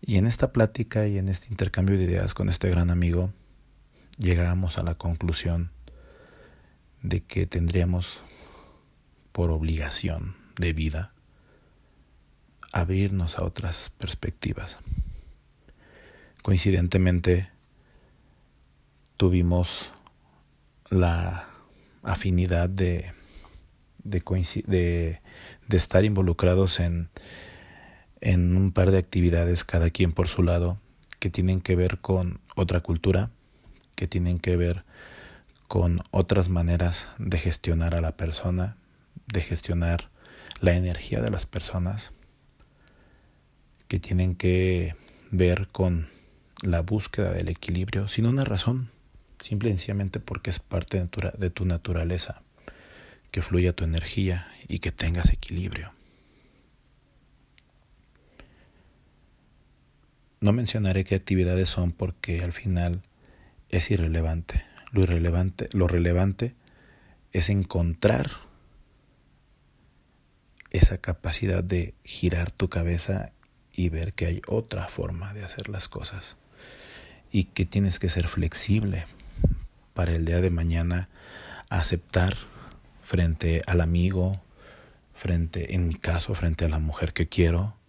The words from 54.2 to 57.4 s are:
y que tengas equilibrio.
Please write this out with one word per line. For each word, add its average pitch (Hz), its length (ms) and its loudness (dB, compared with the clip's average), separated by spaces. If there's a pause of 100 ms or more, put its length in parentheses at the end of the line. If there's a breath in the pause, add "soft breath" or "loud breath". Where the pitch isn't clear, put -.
y 92 100 -4
que - 120 -4
tengas 85 400 2
equilibrio. - 600 -4 (4000 soft breath)